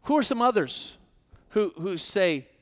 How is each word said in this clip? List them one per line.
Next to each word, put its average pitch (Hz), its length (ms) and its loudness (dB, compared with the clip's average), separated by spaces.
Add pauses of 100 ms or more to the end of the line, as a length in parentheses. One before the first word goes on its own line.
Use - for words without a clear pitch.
who 285 120 0
are 294 80 4
some 233 180 0
others 214 560 0 (520)
who, 208 260 0
who 175 220 -6
say 165 500 0 (140)